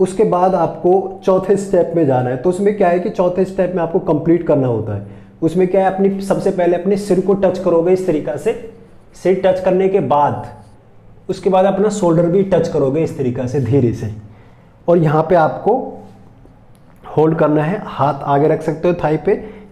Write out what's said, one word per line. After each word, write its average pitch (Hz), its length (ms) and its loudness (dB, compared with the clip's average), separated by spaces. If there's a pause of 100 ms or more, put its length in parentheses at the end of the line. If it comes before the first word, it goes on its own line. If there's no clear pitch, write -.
उसके 190 260 0
बाद 180 280 2
आपको 180 720 0
चौथे 190 320 2
step 180 400 0
में 165 100 2
जाना 127 240 0
है। 131 60 -4
तो 180 140 -2
उसमें 202 260 0
क्या 190 120 2
है 175 120 2
कि 208 100 -4
चौथे 180 340 0
step 185 300 -2
में 175 80 -2
आपको 165 200 -2
complete 165 440 0
करना 139 200 2
होता 107 280 -2
है। 98 120 -8 (360)
उसमें 170 260 2
क्या 190 120 2
है, 190 140 0
अपनी, 196 260 0
सबसे 190 300 -2
पहले 175 260 2
अपने 190 220 0
सिर 185 220 0
को 196 160 2
touch 190 220 0
करोगे 170 340 2
इस 185 140 0
तरीक़ा 156 300 -2
से, - 380 -6 (400)
सिर 185 300 0
टच 185 160 2
करने 185 280 2
के 190 140 2
बाद 135 440 0 (840)
उसके 185 200 -2
बाद 190 140 4
अपना 196 260 2
शोल्डर 170 360 2
भी 190 180 2
टच 180 240 0
करोगे 143 340 0
इस 143 160 -4
तरीक़ा 127 280 -2
से 143 140 -2
धीरे 120 340 2
से। 107 180 -8 (760)
और 175 100 4
यहाँ 156 240 2
पे 185 120 0
आपको 170 420 2 (1300)
होल्ड 160 320 0
करना 151 240 0
है, 180 220 -4
हाथ 143 400 -4
आगे 143 240 0
रख 156 140 -2
सकते 160 260 -4
हो 175 60 0
थाई 151 240 -2
पे - 240 -2 (300)